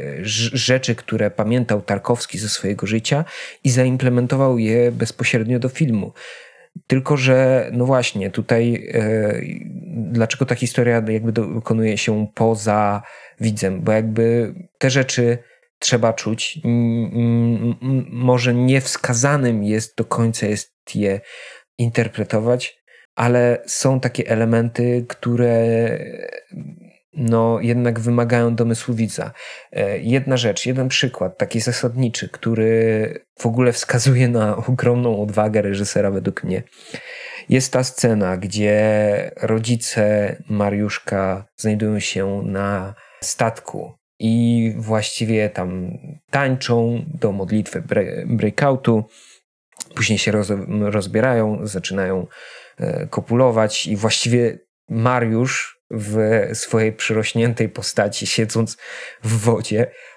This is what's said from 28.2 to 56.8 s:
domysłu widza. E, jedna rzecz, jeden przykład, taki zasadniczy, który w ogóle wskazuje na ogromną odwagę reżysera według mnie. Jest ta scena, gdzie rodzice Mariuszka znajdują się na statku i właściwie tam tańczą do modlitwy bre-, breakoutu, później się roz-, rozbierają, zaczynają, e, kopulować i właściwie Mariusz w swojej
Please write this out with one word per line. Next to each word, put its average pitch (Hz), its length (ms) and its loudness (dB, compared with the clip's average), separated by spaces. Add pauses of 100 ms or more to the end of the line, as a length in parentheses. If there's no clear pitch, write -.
domysłu 117 400 0
widza. 110 380 -2 (400)
E, 101 260 -2
jedna 127 380 0
rzecz, 117 300 0
jeden 131 220 0
przykład, - 500 -2
taki 113 220 0
zasadniczy, 120 680 -2
który 113 960 0 (140)
w - 80 -2
ogóle 120 260 4
wskazuje 123 560 2
na 107 280 2
ogromną 120 640 2
odwagę 107 400 2
reżysera 101 480 0
według 95 340 -4
mnie. 92 180 -2 (840)
Jest 127 240 4
ta 127 120 2
scena, 104 520 0
gdzie 104 1000 2
rodzice 110 1000 0 (120)
Mariuszka 101 960 -2 (100)
znajdują 107 440 0
się 98 420 -4
na 101 520 -4 (260)
statku - 800 -6 (200)
i 117 560 2
właściwie 110 720 0
tam 92 480 -6 (320)
tańczą 120 760 0 (160)
do 104 120 0
modlitwy 95 500 -2
bre-, - 440 -2
breakoutu, 117 800 2 (880)
później 110 240 0
się 107 140 0
roz-, 104 200 0 (280)
rozbierają, 107 840 0
zaczynają, 95 600 -4 (520)
e, - 280 -4
kopulować 117 800 2
i 107 100 -2
właściwie 117 640 0 (300)
Mariusz 117 920 0 (100)
w 107 600 0
swojej 110 400 0